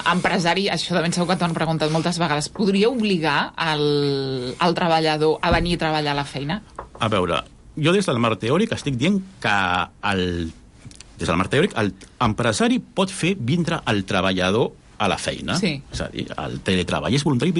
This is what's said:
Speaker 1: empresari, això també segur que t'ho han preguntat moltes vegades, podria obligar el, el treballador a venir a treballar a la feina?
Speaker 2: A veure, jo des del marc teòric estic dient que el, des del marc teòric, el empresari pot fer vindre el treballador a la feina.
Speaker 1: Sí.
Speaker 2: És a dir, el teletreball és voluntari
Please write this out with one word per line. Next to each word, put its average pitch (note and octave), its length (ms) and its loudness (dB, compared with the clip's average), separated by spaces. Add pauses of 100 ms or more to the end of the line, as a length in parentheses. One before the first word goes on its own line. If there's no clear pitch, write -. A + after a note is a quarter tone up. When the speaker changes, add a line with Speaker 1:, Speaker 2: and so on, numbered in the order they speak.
(120)
Speaker 1:
empresari, F3 560 2
això F3 260 -2
també E3+ 180 2
segur F3 160 0
que F#3 80 2
t'ho F3+ 80 -2
han E3 100 0
preguntat D#3+ 360 0
moltes E3 280 0
vegades, D3 300 0
podria G3+ 400 2
obligar F#3+ 680 0
el, C#3+ 1040 0
el E3 140 4
treballador D#3 680 2
a F3 80 2
venir E3+ 240 2
a D#3 40 -2
treballar D#3 340 0
a - 20 0
la C#3+ 100 -2
feina? D3 380 -6 (380)
Speaker 2:
A A2+ 80 0
veure, F2+ 340 2 (340)
jo D#3 160 2
des G3+ 140 2
del C3 120 0
marc A#2 220 0
teòric E3 320 0
estic C#3+ 240 -4
dient F#3+ 240 2 (200)
que F#2 480 2 (240)
el, F2 400 -2 (680)
des E2+ 100 -4
del E2 80 2
marc F#2+ 140 0
teòric, E3 260 2
el G#2 160 0 (280)
empresari B2 580 2
pot F#3+ 320 -2
fer F3+ 280 -2
vindre D#3+ 480 0
el G#2 180 0
treballador F#2+ 680 2 (280)
a G#2 100 0
la E2 100 0
feina. C#2+ 400 -4
Speaker 1:
Sí. D#3 240 -2 (100)
Speaker 2:
És - 80 -6
a - 80 -4
dir, - 200 -8 (100)
el C#2 220 -6
teletreball F2 540 0
és D3 100 0
voluntari C#3+ 360 2